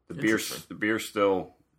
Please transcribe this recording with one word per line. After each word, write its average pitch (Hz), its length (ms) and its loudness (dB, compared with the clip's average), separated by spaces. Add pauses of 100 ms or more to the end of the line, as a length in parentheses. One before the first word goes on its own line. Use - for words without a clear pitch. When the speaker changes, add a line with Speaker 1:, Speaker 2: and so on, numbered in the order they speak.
Speaker 1:
the 87 60 -12
beer's, 107 280 2
Speaker 2:
Interesting. - 260 -8
Speaker 1:
the 87 60 -12
beer's 107 340 -2
still 98 460 0 (240)